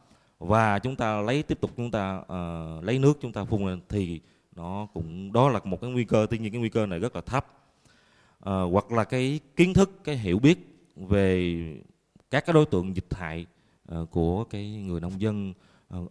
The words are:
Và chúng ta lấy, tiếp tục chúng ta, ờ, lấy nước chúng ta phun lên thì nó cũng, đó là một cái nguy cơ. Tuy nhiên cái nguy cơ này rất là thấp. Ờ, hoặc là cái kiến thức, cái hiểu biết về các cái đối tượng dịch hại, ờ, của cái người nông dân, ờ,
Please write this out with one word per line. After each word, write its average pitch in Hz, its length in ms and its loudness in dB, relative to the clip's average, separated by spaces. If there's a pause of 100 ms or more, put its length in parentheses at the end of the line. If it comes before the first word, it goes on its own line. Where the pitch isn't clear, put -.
(400)
Và 104 400 2
chúng 131 160 -6
ta 110 260 -2
lấy, 131 220 0
tiếp 151 180 -2
tục 127 160 -2
chúng 120 140 -4
ta, 95 360 -4
ờ, 82 540 -8
lấy 117 180 0
nước 143 220 6
chúng 120 100 -6
ta 101 120 -4
phun 101 220 0
lên 92 240 -4
thì 87 320 -2 (340)
nó 95 380 -8
cũng, 90 400 -10
đó 127 160 6
là 110 140 0
một 95 180 -6
cái 120 80 -8
nguy 123 140 0
cơ. 107 260 2
Tuy 117 80 -4
nhiên 110 140 -6
cái 120 80 -6
nguy 113 100 0
cơ 110 160 2
này 90 140 -4
rất 117 160 -4
là 87 60 -8
thấp. - 260 -4 (920)
Ờ, 95 260 -2
hoặc 92 260 2
là 117 120 2
cái 131 360 -2 (160)
kiến 175 180 6
thức, 190 300 4
cái 147 140 -4
hiểu 98 220 2
biết - 460 4 (100)
về 92 640 2 (720)
các 139 140 0
cái 170 80 0
đối 151 120 8
tượng 95 300 0
dịch - 180 -6
hại, 82 320 -8 (400)
ờ, 82 260 -6
của 87 320 0
cái 104 280 -8
người 95 300 -6
nông 92 200 -6
dân, 104 320 -2 (360)
ờ, 92 100 -8 (120)